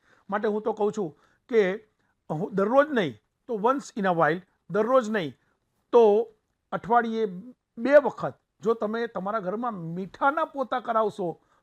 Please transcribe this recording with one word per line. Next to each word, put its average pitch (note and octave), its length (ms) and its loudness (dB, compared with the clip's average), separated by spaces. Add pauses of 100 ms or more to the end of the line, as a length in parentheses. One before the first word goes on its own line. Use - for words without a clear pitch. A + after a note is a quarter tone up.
(300)
માટે G#3 180 -2
હું G#3 140 -2
તો G#3+ 120 -2
કહું G#3 240 0
છું F3 200 -6 (320)
કે G#3 380 0 (420)
હું E3+ 260 -6
દરરોજ B3+ 360 2
નહીં E3+ 300 -2 (260)
તો B3 80 -6
once A3+ 460 -2
in F#3+ 40 0
a F3+ 120 2
while, E3 240 2 (280)
દરરોજ G#3+ 400 2
નહીં F3+ 280 -4 (540)
તો A3+ 360 6 (440)
અઠવાડિયે A3+ 540 0 (520)
બે B3 180 2
વખત A3 380 2 (280)
જો G#3+ 120 0
તમે A3+ 340 -6
તમારા G3+ 320 -6
ઘરમાં G#3+ 340 -6
મીઠાના G3 720 -4
પોતા C4+ 340 -6
કરાવશો A3 600 -4 (240)